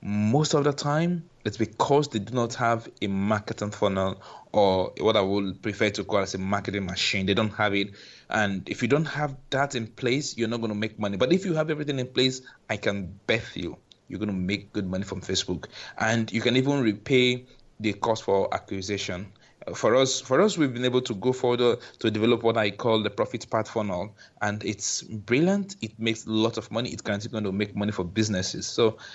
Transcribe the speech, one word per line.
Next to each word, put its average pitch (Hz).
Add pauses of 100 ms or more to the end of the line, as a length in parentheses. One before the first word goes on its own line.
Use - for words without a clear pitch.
Most 107
of 143
the 147
time, 165 (160)
it's 107
because 143
they 110
do 101
not 117
have 117 (140)
a 104
marketing 104
funnel, 95 (300)
or 95
what 107
I 104
would 98
prefer 104
to 101
call 101
as 95
a 95
marketing 98
machine. 95
They 98
don't 107
have 107
it. 101 (380)
And 98
if -
you 120
don't 151
have 143 (140)
that 139
in 110
place, 131
you're 113
not 117
gonna 110
make 107
money. 101
But 127
if 190
you 175
have 156
everything 147
in 127
place, 131 (280)
I 107
can 98 (120)
bet 113 (100)
you, - (320)
you're 98
gonna 104
make 98
good 98
money 92
from -
Facebook. - (300)
And 110
you 110
can 120
even 135
repay 123 (340)
the 104
cost -
for 98
acquisition. 98 (440)
For 117
us, 131
for 131
us, 196
we've 135
been 123
able 123
to 117
go 117
further 120 (240)
to 110
develop 113
what 113
I 107
call 110
the 104
profit 110
path 110
funnel, 104 (280)
and 104
it's -
brilliant. 170
It 110
makes 113
a 110
lot 110
of 107
money. 117
It's 120
guaranteed 107
going 107
to 98
make 101
money 104
for 92
businesses. 95
So 113 (160)